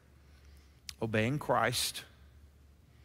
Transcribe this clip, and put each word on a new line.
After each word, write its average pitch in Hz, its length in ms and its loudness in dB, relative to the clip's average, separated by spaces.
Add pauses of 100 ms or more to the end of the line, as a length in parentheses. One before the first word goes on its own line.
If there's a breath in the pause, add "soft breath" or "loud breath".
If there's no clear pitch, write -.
(1000 soft breath)
Obeying 113 380 0
Christ 117 640 0 (1000 soft breath)